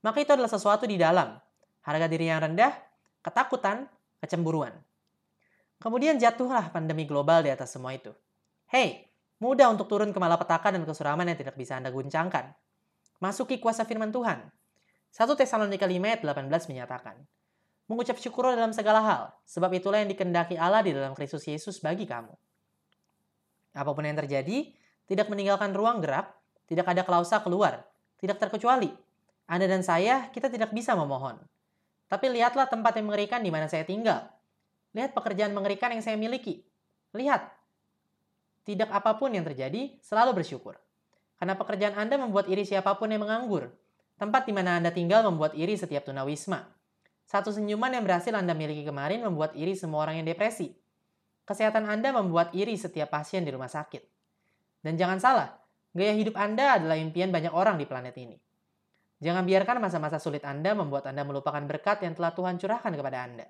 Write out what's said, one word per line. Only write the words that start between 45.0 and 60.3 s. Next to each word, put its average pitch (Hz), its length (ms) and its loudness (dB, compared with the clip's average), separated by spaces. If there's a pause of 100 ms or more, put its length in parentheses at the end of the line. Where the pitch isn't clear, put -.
membuat 156 320 0
iri 190 160 0
setiap 147 320 -6
tunawisma. 139 560 -6 (640)
Satu 202 240 -2
senyuman 214 400 -2
yang 240 160 -2
berhasil 180 240 2
Anda 180 240 0
miliki 151 320 -6
kemarin 156 400 -4
membuat 156 320 0
iri 185 160 -2
semua 156 320 -4
orang 160 160 -4
yang 160 80 -4
depresi. 202 400 -2 (720)
Kesehatan 214 420 0
Anda 226 300 0
membuat 170 400 2
iri 208 240 -2
setiap 156 320 -6
pasien 156 320 -4
di 147 80 -4
rumah 131 160 -8
sakit. 151 340 -10 (800)
Dan 160 160 -4
jangan 185 240 2
salah, 233 400 2 (320)
gaya 208 240 2
hidup 214 240 0
Anda 220 400 4
adalah 160 160 0
impian 175 400 -2
banyak 165 160 0
orang 185 240 4
di 147 80 -4
planet 127 320 -10
ini. 120 240 -16 (800)
Jangan 175 240 0
biarkan 196 400 4
masa-masa 160 340 -2
sulit 143 300 -6